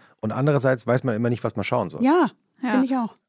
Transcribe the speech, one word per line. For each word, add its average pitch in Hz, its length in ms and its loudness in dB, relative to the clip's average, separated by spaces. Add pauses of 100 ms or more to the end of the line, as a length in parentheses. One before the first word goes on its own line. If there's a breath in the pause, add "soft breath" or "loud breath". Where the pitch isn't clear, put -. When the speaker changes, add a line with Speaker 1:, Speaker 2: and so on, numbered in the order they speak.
(220 soft breath)
Speaker 1:
und 107 100 -4
andererseits 131 540 0
weiß 123 180 2
man 120 100 -2
immer 117 160 0
nicht, 120 140 -2
was 113 120 -4
man 101 80 -4
schauen 107 260 -2
soll. 76 120 -8
Speaker 2:
Ja, 294 280 4 (320)
Speaker 3:
Ja. 247 80 -4
Speaker 2:
finde 262 160 2
ich 262 100 -2
auch. 233 200 -4 (120)